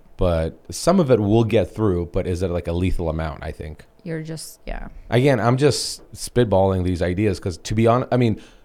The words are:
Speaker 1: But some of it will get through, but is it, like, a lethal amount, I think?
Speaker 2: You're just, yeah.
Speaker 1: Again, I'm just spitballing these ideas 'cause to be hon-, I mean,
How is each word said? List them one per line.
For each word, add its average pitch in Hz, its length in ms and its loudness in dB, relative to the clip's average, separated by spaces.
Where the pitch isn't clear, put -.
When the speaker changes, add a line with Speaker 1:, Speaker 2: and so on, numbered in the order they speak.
Speaker 1:
But 82 420 0
some 175 300 2
of 143 100 2
it 117 100 6
will 107 260 4
get 104 280 0
through, 90 400 0
but 90 140 -2
is 90 160 -2
it, 87 80 -2
like, 87 160 -4
a 85 60 -4
lethal 87 360 0
amount, 78 340 -6
I 82 80 -10
think? - 340 -14
Speaker 2:
You're 160 180 -10
just, 160 460 -14
yeah. - 220 -10
Speaker 1:
Again, 127 300 2
I'm 120 180 2
just - 440 0
spitballing 95 720 2
these 87 180 -2
ideas 90 380 0
'cause 90 180 -6
to - 160 -8
be 113 140 2
hon-, 120 240 2
I 120 60 2
mean, 117 220 2